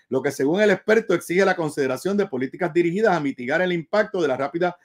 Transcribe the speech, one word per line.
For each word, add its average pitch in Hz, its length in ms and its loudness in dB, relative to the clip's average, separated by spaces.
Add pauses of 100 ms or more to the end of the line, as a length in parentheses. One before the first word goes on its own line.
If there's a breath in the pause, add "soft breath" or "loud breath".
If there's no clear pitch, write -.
lo 127 140 0
que 143 80 0
según 156 320 0
el 214 80 4
experto 214 440 2
exige 180 300 0
la 190 100 2
consideración 151 640 -2
de 196 100 0
políticas 135 460 -4
dirigidas 175 420 2
a 160 60 0
mitigar 139 400 -2
el 180 120 0
impacto 190 500 -2
de 151 60 2
la 127 100 0
rápida 170 460 -2